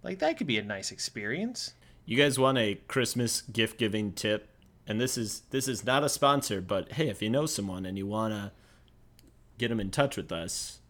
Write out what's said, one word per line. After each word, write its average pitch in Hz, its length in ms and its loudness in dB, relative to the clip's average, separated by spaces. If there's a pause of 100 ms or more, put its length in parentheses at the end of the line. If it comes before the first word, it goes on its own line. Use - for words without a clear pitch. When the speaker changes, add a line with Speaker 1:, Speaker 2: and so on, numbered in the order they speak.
Speaker 1:
like, 190 160 -6
that 311 180 2
could 196 120 -2
be 110 100 2
a 104 60 -2
nice 101 260 -6
experience. 143 840 -6 (300)
Speaker 2:
You 113 120 -2
guys 139 220 4
want 131 200 6
a 104 180 2 (120)
Christmas 120 540 0
gift-giving 107 720 0
tip? 107 360 -2 (380)
And 107 140 0
this 120 180 0
is, 110 320 -4
this 131 180 -2
is 113 160 -4
not 135 200 4
a 143 40 2
sponsor, 139 520 4
but 92 320 -2
hey, 156 160 0
if 98 120 -4
you 107 100 0
know 143 160 2
someone 95 400 -4
and 95 120 -6
you 98 80 -4
wanna 104 460 -2 (1040)
get 117 140 0
'em 113 80 0
in 98 100 -2
touch 139 260 2
with 82 140 -6
us - 480 -6 (120)